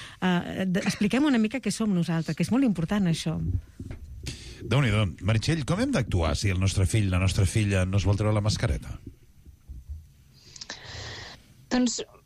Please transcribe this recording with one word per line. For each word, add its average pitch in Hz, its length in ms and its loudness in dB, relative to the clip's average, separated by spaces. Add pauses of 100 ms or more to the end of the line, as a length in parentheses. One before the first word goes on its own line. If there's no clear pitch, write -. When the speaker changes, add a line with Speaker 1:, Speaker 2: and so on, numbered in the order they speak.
(200)
Speaker 1:
eh, 185 480 0
de-, 185 180 0
expliquem 233 440 2
una 233 120 4
mica 233 200 -2
què 208 120 -2
som 214 200 0
nosaltres, 165 420 0
que 165 100 0
és - 80 0
molt 269 120 4
important, 185 440 2
això. 160 280 -2 (1200)
Speaker 2:
Déu-n'hi-do. 110 460 2 (180)
Meritxell, 127 400 0
com 180 160 0
hem 277 120 2
d'actuar 90 440 0
si 98 140 0
el 90 100 0
nostre 95 240 2
fill, 101 240 2
la 90 120 2
nostra 95 280 2
filla, 101 360 2
no 95 120 0
es 101 80 2
vol 101 120 2
treure 107 160 2
la 104 100 2
mascareta? - 500 -2 (2750)
Speaker 3:
Doncs 247 300 0 (240)